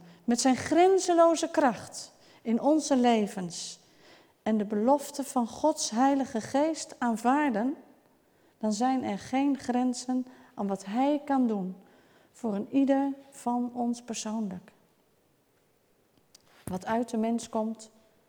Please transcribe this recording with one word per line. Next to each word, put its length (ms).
met 180
zijn 140
grenzeloze 920
kracht 640
in 200
onze 340
levens 840
en 140
de 80
belofte 580
van 240
Gods 420
Heilige 520
Geest 560
aanvaarden, 800
dan 160
zijn 300
er 160
geen 380
grenzen 680
aan 140
wat 180
hij 400
kan 220
doen 280
voor 220
een 180
ieder 420
van 440
ons 280
persoonlijk. 680
Wat 220
uit 240
de 80
mens 320
komt, 420